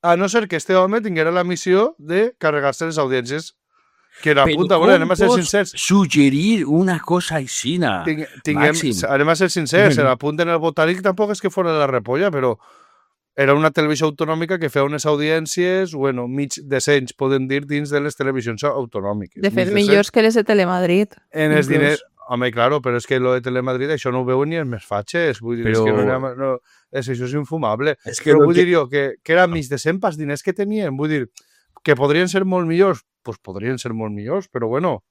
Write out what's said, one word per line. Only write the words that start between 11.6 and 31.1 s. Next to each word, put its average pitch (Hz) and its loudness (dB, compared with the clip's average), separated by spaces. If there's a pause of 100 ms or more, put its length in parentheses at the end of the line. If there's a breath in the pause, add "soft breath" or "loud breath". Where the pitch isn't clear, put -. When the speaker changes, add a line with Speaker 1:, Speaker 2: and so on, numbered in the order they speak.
Speaker 1:
la 147 2
repolla, 131 0
però 127 0 (800 soft breath)
era 139 2
una 156 2
televisió 151 0
autonòmica 160 -4
que 160 -4
feia 139 0
unes 147 -6
audiències, 160 -2
bueno, 131 -4
mig 135 -6
decents, 135 0
podem 135 0
dir, 143 -2
dins 147 -4
de 143 0
les 147 -6
televisions 123 -4
autonòmiques. 107 -6
Speaker 3:
De 202 0
fet, 220 0
Speaker 1:
Mig 202 -2
decents. 208 4
Speaker 3:
millors 202 4
que 233 2
les 220 4
de 226 2
Telemadrid, 185 2 (220)
Speaker 1:
En 156 0
els 147 4
Speaker 3:
inclús. 143 2
Speaker 1:
diners... 147 2 (280)
Home, 123 -2
claro, 123 2
però 123 -2
és 120 -6
que 135 0
lo 127 2
de 127 -2
Telemadrid, 127 -4
això 139 -2
no 127 -2
ho 127 -4
veuen 131 0
ni 165 -4
els 156 -4
més 117 -8
fatxes, 131 -4
vull 117 -6
dir, 117 -4
és 110 2
Speaker 2:
Però 113 2
Speaker 1:
que 110 2
no 104 2
hi 104 0
ha, 131 -2 (160)
no, 131 -4 (320)
és, 131 -6
això 123 -4
és 123 -6
infumable. 143 -2 (100)
Speaker 2:
És 127 -10
que 151 4
Speaker 1:
Però 147 8
Speaker 2:
lo 147 8
Speaker 1:
vull 170 2
Speaker 2:
que 180 6
Speaker 1:
dir 175 2
jo 143 0
que, 139 -2
que - -4
era 180 6
mig 160 -4
decent 156 -4
pels 175 -2
diners 147 -6
que 190 -2
tenien, 202 -4
vull 147 -2
dir, 139 -2 (520 soft breath)